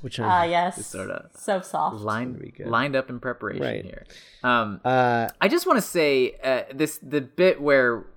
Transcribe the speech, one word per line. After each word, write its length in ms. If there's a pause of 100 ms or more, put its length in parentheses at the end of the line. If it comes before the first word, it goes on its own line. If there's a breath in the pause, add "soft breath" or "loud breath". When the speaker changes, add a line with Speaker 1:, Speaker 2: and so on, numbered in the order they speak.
Speaker 1:
which 180
Speaker 2:
Ah, 220
Speaker 1:
I'm 80
Speaker 2:
yes. 260
Speaker 3:
Just 140
sorta 440
Speaker 2:
So 260
soft. 420
Speaker 3:
lined, 360
Speaker 1:
Very 180
good. 120
Speaker 3:
lined 280
up 140
in 100
preparation 420
Speaker 1:
Right. 220
Speaker 3:
here. 200 (380 loud breath)
Um, 420
Speaker 1:
Uh, 440 (120)
Speaker 3:
I 80
just 180
wanna 160
say, 600
uh, 200 (120)
this, 280
the 180
bit 400
where 440 (120)